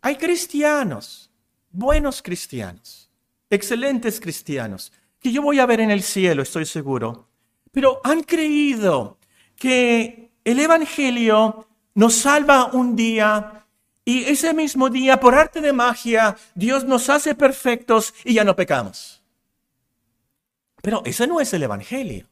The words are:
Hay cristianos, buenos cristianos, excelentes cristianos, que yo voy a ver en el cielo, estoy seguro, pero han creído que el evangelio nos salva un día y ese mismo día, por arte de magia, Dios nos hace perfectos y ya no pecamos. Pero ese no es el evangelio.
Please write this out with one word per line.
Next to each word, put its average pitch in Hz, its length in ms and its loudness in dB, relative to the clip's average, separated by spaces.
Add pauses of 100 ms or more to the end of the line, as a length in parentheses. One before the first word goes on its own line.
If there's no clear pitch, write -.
Hay 277 140 -2
cristianos, 294 1120 -4 (400)
buenos 277 520 -2
cristianos, - 880 -12 (400)
excelentes 233 720 -2
cristianos, 127 720 -10 (280)
que 254 120 -4
yo 277 100 -2
voy 285 180 2
a 254 60 6
ver 233 160 2
en 220 100 2
el 202 100 0
cielo, 180 400 0
estoy 156 240 -6
seguro, 127 640 -6 (440)
pero 269 320 2
han 302 200 0
creído 285 960 0 (360)
que 240 760 0 (120)
el 240 160 0
evangelio 240 1080 0 (260)
nos 220 220 4
salva 277 580 4
un 247 220 2
día 214 680 0 (420)
y 240 200 0
ese 294 300 0
mismo 277 360 0
día, 262 300 2
por 254 160 6
arte 311 260 2
de 294 120 0
magia, 233 600 0 (200)
Dios 254 300 -2
nos 254 240 0
hace 294 260 0
perfectos 240 800 0 (100)
y 247 100 0
ya 214 100 4
no 196 120 2
pecamos. 131 680 -4 (1600)
Pero 208 240 -4
ese 226 220 -2
no 339 120 -2
es 262 140 -2
el 160 100 -2
evangelio. 113 680 -8